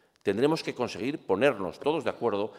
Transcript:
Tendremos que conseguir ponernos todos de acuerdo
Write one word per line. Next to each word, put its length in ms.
Tendremos 420
que 120
conseguir 500
ponernos 540
todos 240
de 60
acuerdo 500